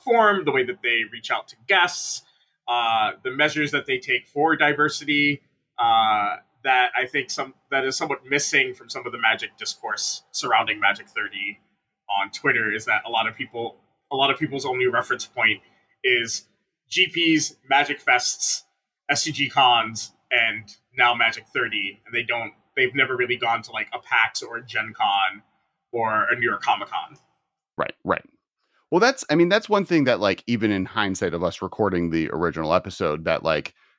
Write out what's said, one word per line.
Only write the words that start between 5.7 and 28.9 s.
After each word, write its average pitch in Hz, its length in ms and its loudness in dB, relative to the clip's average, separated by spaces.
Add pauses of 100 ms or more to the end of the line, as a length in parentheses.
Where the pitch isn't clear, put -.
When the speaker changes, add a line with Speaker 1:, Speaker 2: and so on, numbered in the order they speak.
Speaker 1:
uh, 110 560 4 (280)
that 127 320 4
I 127 120 0
think 135 240 -6
some, 135 240 -8 (160)
that 135 140 0
is 131 100 -2
somewhat 143 300 -4
missing 135 500 0
from 117 140 -20
some 127 160 -12
of 120 60 -8
the 117 80 -10
Magic 113 380 0
discourse - 760 -8
surrounding 110 480 0
Magic 101 280 0
thirty 101 500 -8 (640)
on 98 80 -6
Twitter, 117 420 0
is 107 140 -6
that 110 220 0
a - 20 -10
lot 113 180 0
of 113 80 -6
people, 120 420 -8 (340)
a 139 40 -2
lot 135 140 4
of 135 80 0
people's 139 280 -4
only 127 200 -2
reference 120 400 -2
point 110 360 -2 (420)
is 120 420 0 (420)
G 185 200 0
Ps, 160 480 0 (120)
Magic 143 320 2
Fests, - 600 0 (480)
S 139 140 0
C 156 80 -2
G 135 180 -4
cons, 117 600 2 (180)
and 110 400 -2 (260)
now 123 200 4
Magic 113 360 0
thirty, 104 540 -4
and 110 80 -14
they 120 80 -2
don't, 117 320 -6 (220)
they've 127 180 2
never 135 220 2
really 123 220 -2
gone 117 240 0
to, 113 100 -18
like, 110 220 -6
a 123 60 -10
pax 113 420 0
or 117 160 -12
a 120 80 -14
Gen 110 320 -6
Con 98 440 0 (520)
or 110 320 0
a 104 120 0
New 120 80 0
York 107 160 -2
Comic 104 280 -2
Con. - 280 -8 (600)
Speaker 2:
Right, - 160 -6 (100)
right. 90 200 -2 (680)